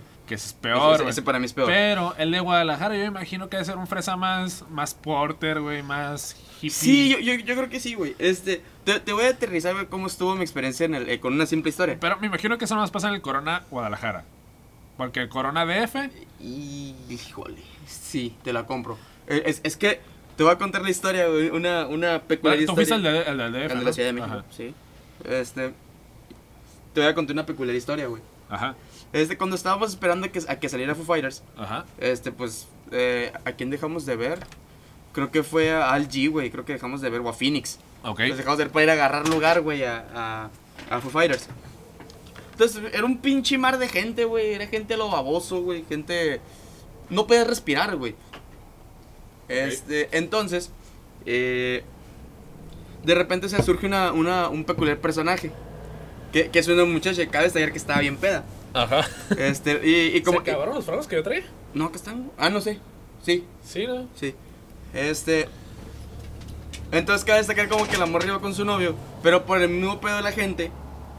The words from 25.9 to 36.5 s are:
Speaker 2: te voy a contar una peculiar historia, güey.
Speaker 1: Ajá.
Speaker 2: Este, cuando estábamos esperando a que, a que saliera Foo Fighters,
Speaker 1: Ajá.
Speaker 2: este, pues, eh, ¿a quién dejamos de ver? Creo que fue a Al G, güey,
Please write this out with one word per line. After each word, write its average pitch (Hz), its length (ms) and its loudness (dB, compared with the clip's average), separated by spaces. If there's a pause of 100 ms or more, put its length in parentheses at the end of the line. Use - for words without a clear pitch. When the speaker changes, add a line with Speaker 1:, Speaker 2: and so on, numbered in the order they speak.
Speaker 2:
te 151 80 2
voy 147 80 6
a 160 40 2
contar 151 200 -2
una 151 120 -2
peculiar 131 300 -4
historia, 143 320 -4
güey. 113 140 -8 (280)
Speaker 1:
Ajá. 123 260 -6 (360)
Speaker 2:
Este, 160 260 0
cuando 190 180 -2
estábamos 196 340 0
esperando 185 380 0
a - 20 -4
que, 185 180 -6
a 135 120 -4
que 175 100 -4
saliera 135 240 -2
Foo 160 100 -8
Fighters, 156 380 -2 (160)
Speaker 1:
Ajá. 113 280 -8 (120)
Speaker 2:
este, 123 340 -2
pues, 117 360 -8 (240)
eh, 123 420 0 (100)
¿a 123 100 -4
quién 127 180 -6
dejamos 151 340 -4
de 131 100 -2
ver? 135 240 -2 (760)
Creo 139 180 -2
que 156 120 2
fue 160 280 2
a 151 200 2
Al 143 180 2
G, 135 220 2
güey, 139 200 0